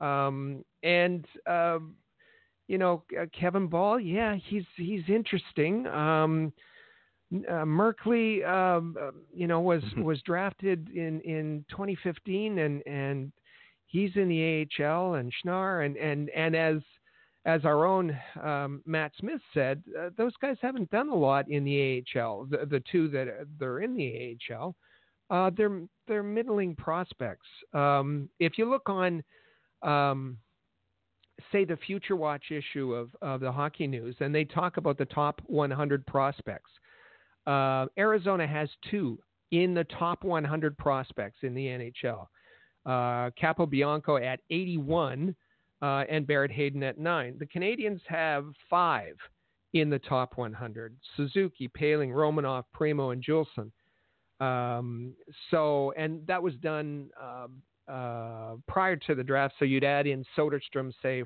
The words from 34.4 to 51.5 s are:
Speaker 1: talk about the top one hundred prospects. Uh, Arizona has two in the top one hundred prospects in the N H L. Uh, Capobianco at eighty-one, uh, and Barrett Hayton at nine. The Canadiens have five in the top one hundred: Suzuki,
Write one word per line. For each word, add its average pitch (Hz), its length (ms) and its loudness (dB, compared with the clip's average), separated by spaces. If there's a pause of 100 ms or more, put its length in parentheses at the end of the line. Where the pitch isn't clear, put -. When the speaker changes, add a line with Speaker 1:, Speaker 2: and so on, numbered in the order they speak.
Speaker 1:
talk 170 320 -2
about 147 200 2
the 139 80 0
top 147 420 0
one 147 240 2
hundred 143 340 0
prospects. 135 640 -2 (760)
Uh, 135 420 2 (100)
Arizona 196 500 2
has 151 220 -2 (200)
two 165 300 -2 (320)
in 180 220 4
the 170 100 2 (160)
top 175 240 -2
one 165 220 0
hundred 151 320 -2
prospects 127 640 -2
in 127 120 -4
the 135 140 -4
N 123 140 -6
H 120 240 -12
L. 113 240 -6 (560)
Uh, 123 460 0
Capobianco 147 920 2
at 131 160 -2 (100)
eighty-one, 160 840 0 (460)
uh, 139 280 2
and 151 160 0
Barrett 139 260 2
Hayton 139 320 -2
at 131 140 -2
nine. 151 420 -2
The 147 60 -8
Canadiens 202 640 -2
have 156 380 0 (240)
five 139 460 2 (580)
in 151 160 4
the 139 100 2
top 127 380 -2
one 117 160 -6
hundred: 113 420 -12 (220)
Suzuki, 143 500 0